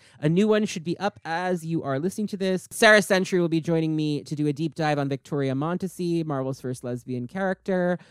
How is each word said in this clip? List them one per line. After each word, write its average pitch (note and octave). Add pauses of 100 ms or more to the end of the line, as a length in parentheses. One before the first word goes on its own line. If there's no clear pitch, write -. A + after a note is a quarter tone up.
(200)
A D3+
new G3+
one G#3+
should F3
be E3+
up G3+
as E3
you E3
are C3+
listening G3
to G3
this. F#3
Sarah G#3+
Sentry F#3
will E3+
be D#3+
joining D#3+
me D3+
to D#3+
do D3
a D3
deep D3
dive D3+
on C#3
Victoria C#3
Montesi, E3+
Marvel's C3+
first B2
lesbian B2
character. F#3 (120)